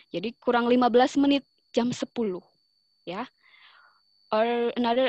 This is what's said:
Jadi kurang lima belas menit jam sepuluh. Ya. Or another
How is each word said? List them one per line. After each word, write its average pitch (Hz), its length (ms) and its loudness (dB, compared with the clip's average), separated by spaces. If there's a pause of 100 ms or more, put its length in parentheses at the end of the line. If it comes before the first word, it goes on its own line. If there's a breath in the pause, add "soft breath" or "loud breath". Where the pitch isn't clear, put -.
(100)
Jadi 190 320 -8
kurang 240 240 0
lima 247 240 4
belas 247 240 4
menit 277 320 2 (240)
jam 240 240 -2
sepuluh. 208 480 -6 (640)
Ya. 185 160 -10 (1120 soft breath)
Or 233 400 0
another 240 340 0